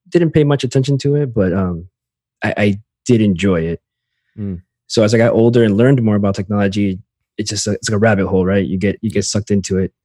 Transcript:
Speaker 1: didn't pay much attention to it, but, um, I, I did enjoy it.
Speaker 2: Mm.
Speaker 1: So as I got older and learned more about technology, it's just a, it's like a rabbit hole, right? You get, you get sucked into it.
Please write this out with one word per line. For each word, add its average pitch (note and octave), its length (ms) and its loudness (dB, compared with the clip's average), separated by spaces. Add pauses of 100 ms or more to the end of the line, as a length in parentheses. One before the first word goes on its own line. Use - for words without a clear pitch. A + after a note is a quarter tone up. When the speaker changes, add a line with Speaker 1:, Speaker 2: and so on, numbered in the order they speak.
Speaker 1:
didn't E3+ 220 0
pay D#3 140 2
much C#3+ 180 0
attention C3 360 0
to C#3+ 180 -2
it, C#3 180 -2
but, F#2+ 180 0
um, F2+ 360 -4 (560)
I, G#2+ 140 -2
I G#2 220 0 (260)
did A2+ 160 2
enjoy F#2+ 400 0
it. E2 180 -6 (580)
Speaker 2:
Mm. F#2+ 220 -8 (280)
Speaker 1:
So - 140 2
as G#2+ 120 2
I A#2 40 4
got A2+ 140 4
older A#2+ 320 4
and G#2 120 2
learned B2+ 260 4
more G#2+ 140 2
about G2+ 180 0
technology, G2+ 640 -2 (400)
it's G#2+ 100 -8
just G#2 180 -6
a, G#2 60 -4
it's - 160 -6
like G#2+ 80 -2
a - 20 0
rabbit G2+ 280 2
hole, F#2 180 0
right? F#2+ 200 0
You F2+ 120 -4
get, F#2 240 -2
you G#2+ 100 -4
get G2+ 140 -2
sucked - 260 -4
into G2 280 -2
it. F#2+ 160 -4 (100)